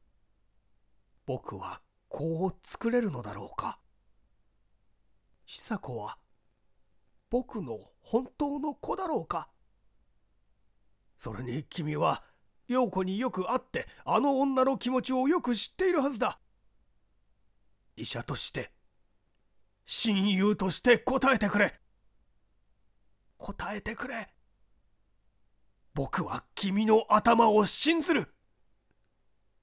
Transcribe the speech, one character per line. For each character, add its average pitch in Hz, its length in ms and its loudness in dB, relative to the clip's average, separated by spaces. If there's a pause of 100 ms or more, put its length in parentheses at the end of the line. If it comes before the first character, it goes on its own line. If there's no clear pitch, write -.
(1300)
僕 123 320 -6
は - 240 -12 (280)
子 - 160 -6 (180)
を 185 100 -2 (100)
作 - 280 -4
れ 247 80 2
る 226 100 0
の 131 120 -6
だ 104 120 -10
ろ 107 200 -12
う - 20 -20
か。 - 240 -6 (1700)
久 - 340 -8
子 127 160 -10
は 107 220 -10 (1120)
僕 240 320 -4
の 117 180 -8 (220)
本 247 260 -2 (100)
当 285 220 -2
の 285 160 -4
子 - 220 -8
だ 381 100 -4
ろ 311 120 -2
う - 60 -8
か。 - 240 -8 (1700)
そ - 160 -10
れ 107 140 -8
に 143 180 -6
君 151 320 -6
は 156 300 0 (420)
陽 247 220 2
子 190 160 -2
に 190 120 -4
よ 247 140 -2
く 185 140 -4
会 240 120 0
っ - 40 -16
て、 - 260 -8 (160)
あ 180 160 2
の 269 220 4
女 262 240 2
の 269 120 2
気 - 120 -4
持 254 120 0
ち 254 120 -4
を 262 160 2
よ 349 120 4
く 240 140 0
知 - 160 -6
っ - 60 -20
て 381 120 2
い 349 40 4
る 311 80 2
は 269 80 0
ず 247 100 -6
だ。 220 220 -4 (1500)
医 113 100 -10
者 117 180 -6
と 139 120 -6
し - 160 -6
て、 - 220 -8 (1120)
親 202 460 0
友 196 260 4
と 190 140 0
し - 100 -6
て 240 160 6
答 262 360 2
え 226 60 2
て 208 80 0
く 196 100 0
れ。 - 220 0 (1600)
答 - 360 -8
え 208 60 -6
て 214 160 -6
く 262 140 -8
れ。 233 200 -8 (1600)
僕 139 320 -4
は - 180 -8 (120)
君 202 300 0
の 220 240 6
頭 226 400 6
を 214 160 6
信 320 360 2
ず 349 120 2
る。 240 200 -2 (1300)